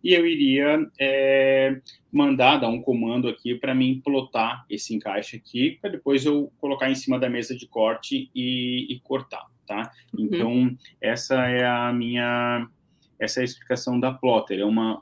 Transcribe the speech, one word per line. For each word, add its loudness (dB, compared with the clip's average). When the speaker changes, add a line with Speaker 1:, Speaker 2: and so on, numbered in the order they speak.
Speaker 1:
e 4
eu 6
iria, 2
é, 2
mandar, 4
dar 0
um -2
comando -2
aqui -6
pra -4
mim 2
plotar -2
esse -6
encaixe -6
aqui, -2
pra -6
depois 0
eu 0
colocar -2
em 0
cima -2
da 0
mesa -4
de -18
corte -2
e, -4
e -10
cortar, -8
tá? -8
Speaker 2:
Uhum. -2
Speaker 1:
Então, 2
essa 0
é 2
a 0
minha, -2
essa -4
é 0
a 0
explicação -4
da 0
plotter. 0
É 0
uma, 0